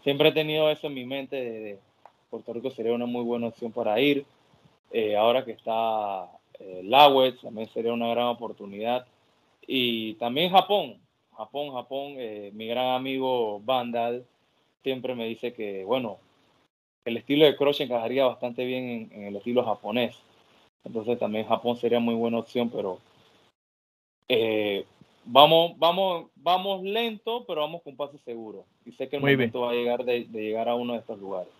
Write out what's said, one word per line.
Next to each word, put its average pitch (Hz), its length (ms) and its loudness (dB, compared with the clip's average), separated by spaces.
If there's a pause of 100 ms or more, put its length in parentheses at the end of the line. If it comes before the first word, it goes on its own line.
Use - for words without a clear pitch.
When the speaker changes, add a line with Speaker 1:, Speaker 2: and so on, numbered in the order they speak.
Speaker 1:
siempre 143 280 6
he - 20 -6
tenido 156 360 2
eso 151 200 -2
en 143 60 -8
mi 127 120 -10
mente 135 300 -8
de, 117 240 -6
de 104 180 -12 (520)
Puerto 117 220 -12
Rico 120 200 -4
sería 113 200 -2
una 120 140 0
muy 120 160 -4
buena 117 240 -2
opción 113 240 -6
para 110 300 0
ir, 139 260 2 (640)
eh, 107 260 0
ahora 120 280 4
que 117 80 -10
está, 110 760 -4 (320)
eh, 92 240 -14
Lawet, 131 580 8
también 110 280 -10
sería 117 240 -2
una 117 160 -2
gran 120 180 0
oportunidad, 110 800 -6 (580)
y 117 500 -2
también 135 360 -2
Japón, 185 460 2 (400)
Japón, 143 380 -8
Japón, 135 440 -8
eh, 107 360 -10
mi 110 120 -10
gran 123 220 0
amigo 127 720 -2
Vandal 120 640 -2 (580)
siempre 127 320 -4
me 117 120 -6
dice 113 260 -6
que, 101 320 -8
bueno, 113 340 -2 (880)
el 117 100 -4
estilo 143 300 4
de 135 100 6
Crush 143 240 2
encajaría 123 460 0
bastante 123 400 -2
bien 127 180 -4 (260)
en, - 20 -20
en 104 160 -14
el 101 80 -8
estilo 120 280 0
japonés, 113 540 -2 (680)
entonces 117 340 -4
también 107 280 -2
Japón 120 300 0
sería 120 220 2
muy 117 160 0
buena 117 240 0
opción, 120 300 -2
pero, 98 300 -6 (1300)
eh, 107 560 0 (400)
vamos, 160 540 6
vamos, 175 480 0 (100)
vamos 185 460 -2
lento, 220 640 -6
pero 156 160 -4
vamos 165 200 -6
con 139 140 -18
paso 143 220 -10
seguro, 110 480 -14 (180)
y 120 80 -18
sé 131 160 -10
que 147 80 -8
el 143 60 -2
Speaker 2:
Muy 139 120 4
bien. 120 160 2
Speaker 1:
momento 123 120 -4
va 120 80 0
a 120 40 -2
llegar 120 300 0
de, 120 200 -2
de 113 180 -10
llegar 110 260 -2
a 120 60 2
uno 120 180 -4
de 117 60 -4
estos 107 200 -12
lugares. 95 300 -8 (120)